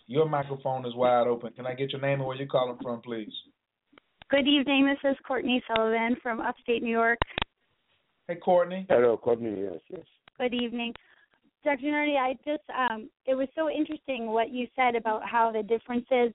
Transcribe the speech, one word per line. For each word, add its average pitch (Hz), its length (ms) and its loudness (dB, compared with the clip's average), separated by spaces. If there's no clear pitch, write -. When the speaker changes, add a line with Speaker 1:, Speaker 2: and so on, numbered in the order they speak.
Speaker 1:
Your 156 220 2
microphone 139 580 -2
is 120 80 -6
wide 123 320 6
open. 117 280 -2
Can 127 120 -10
I 127 80 -4
get 135 160 -4
your 135 120 -6
name 139 160 0
and 131 80 -4
where 131 100 -6
you're 139 100 -6
calling 123 360 0
from, 120 180 -6
please? 110 320 -8
Speaker 2:
Good 277 160 4
evening. 277 400 4
This 277 120 2
is 269 60 0
Courtney 247 400 0
Sullivan 226 560 2
from 233 180 -6
upstate 233 420 -4
New 233 100 -2
York. 226 260 2
Speaker 1:
Hey, 175 80 -6
Courtney. 180 540 2
Speaker 3:
Hello, 120 260 6
Courtney. 117 460 -2
Yes, 87 260 -8
yes. 165 160 -14
Speaker 2:
Good 247 160 -4
evening. 240 380 -4
Doctor 285 280 -2
Nardi, 294 300 0
I 254 140 0
just, 294 180 -4
um, 226 300 -2
it 262 100 0
was 269 200 -2
so 311 160 0
interesting 294 560 -4
what 226 240 0
you 247 160 -4
said 247 180 2
about 226 320 -2
how 226 240 2
the 220 120 -2
differences, 240 720 0